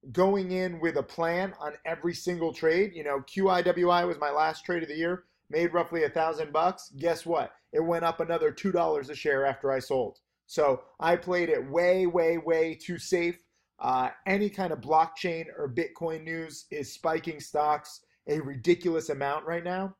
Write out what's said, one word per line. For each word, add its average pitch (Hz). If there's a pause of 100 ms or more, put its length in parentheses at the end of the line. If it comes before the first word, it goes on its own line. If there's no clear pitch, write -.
(120)
going 190
in 185
with 160
a -
plan 175
on 147 (120)
every 170
single 165
trade. 175
You 160
know, 143
Q 190
I 180
W 175
I 175
was 175
my 147
last 156
trade 170
of 151
the 147
year, 170 (260)
made 170
roughly 170
a 139
thousand 160
bucks. 170
Guess 160
what? 165 (220)
It 151
went 170
up 165
another 160
two -
dollars 160
a 147
share 139
after 135
I 135
sold. 127 (280)
So 139 (180)
I 170
played 175
it 139
way, 180
way, 170
way 160
too 175
safe. 170 (400)
Uh, 127 (160)
any 202
kind 185
of 139
blockchain 165 (100)
or 147
Bitcoin 160
news 160
is 147
spiking 160
stocks 151 (280)
a 147
ridiculous 160
amount 143
right 170
now 190